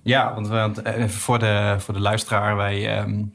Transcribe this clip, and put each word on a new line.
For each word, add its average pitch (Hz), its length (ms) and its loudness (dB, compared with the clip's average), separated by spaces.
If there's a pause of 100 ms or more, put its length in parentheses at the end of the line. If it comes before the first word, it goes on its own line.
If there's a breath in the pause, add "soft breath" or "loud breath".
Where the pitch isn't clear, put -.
Ja, 120 300 2
want, 107 140 -4
want, 107 340 0
eh, 113 260 -2
voor 117 320 0
de, 104 400 2
voor 101 140 -6
de 98 60 -4
luisteraar, 104 560 0
wij, 101 420 0
ehm, 104 260 -2 (120)